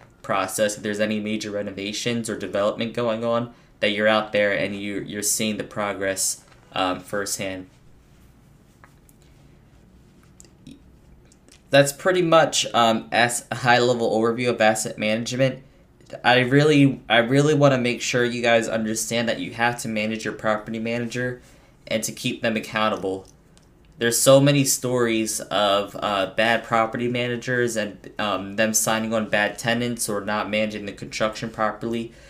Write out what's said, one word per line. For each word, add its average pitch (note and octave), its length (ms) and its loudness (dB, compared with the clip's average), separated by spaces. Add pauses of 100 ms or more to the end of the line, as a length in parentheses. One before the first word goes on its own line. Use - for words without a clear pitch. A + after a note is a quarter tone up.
(220)
process, G#2 560 -2
if - 60 -12
there's G#2 160 -4
any G#2+ 200 -2
major G#2+ 320 -6
renovations G#2 800 -6
or G2+ 80 -4
development G#2 560 -2
going A#2 300 -4
on, A#2 300 -2 (280)
that G#2+ 80 -10
you're G#2 180 0
out G#2+ 240 2
there G#2 200 2
and G2 240 -4
you, G2+ 260 -6
you're G#2 200 -10
seeing G#2+ 360 -2
the - 60 -6
progress, G2 800 -4 (300)
um, F#2 260 -2
firsthand. G2 680 -8 (4000)
That's C#3 220 6
pretty F#3 300 0
much, D#3+ 520 4
um, A2+ 380 2
as A#2+ 400 2
a A#2+ 40 -4
high-level B2 540 2
overview A#2 400 0
of A#2 120 0
asset A2 360 2
management. A#2+ 680 -2 (600)
I B2 160 6
really, C#3 720 6
I A2+ 100 6
really C#3 340 4
wanna C#3+ 240 6
make A#2+ 240 -2
sure B2 240 0
you A#2+ 160 -4
guys A#2 260 4
understand A2+ 640 -2
that - 100 -4
you F2 120 -8
have A#2 300 0
to A#2 60 -8
manage A2 380 -4
your G#2+ 80 -4
property A2 460 -4
manager A#2+ 640 -4 (460)
and A2 160 -2
to - 80 -6
keep - 300 -6
them A2+ 160 0
accountable. G2 680 -2 (720)
There's A#2 220 0
so C3+ 220 8
many C#3+ 240 4
stories A#2 720 0
of, G2+ 600 0
uh, G2 360 -2
bad A2+ 280 2
property A#2 440 0
managers A#2+ 720 -2
and, G#2 420 -6
um, G2 380 -4
them A2 160 2
signing A2 400 0
on A2 160 -2
bad G#2 280 0
tenants A#2+ 520 -2
or G2+ 120 -2
not G#2 280 -2
managing G#2+ 360 -2
the G2 60 -8
construction - 580 -6
properly A2+ 600 -4 (180)